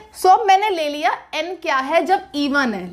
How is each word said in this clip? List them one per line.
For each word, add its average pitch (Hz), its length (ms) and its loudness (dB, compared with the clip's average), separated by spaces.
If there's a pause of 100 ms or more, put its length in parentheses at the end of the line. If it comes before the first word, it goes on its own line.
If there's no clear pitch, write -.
(240)
so 370 60 6
अब 403 180 6
मैंने 392 220 4
ले 320 200 -2
लिया 302 220 -2 (240)
n 349 260 -6
क्या 294 160 -2
है 294 280 0
जब 381 260 -2
even 277 420 0
है। 180 200 -8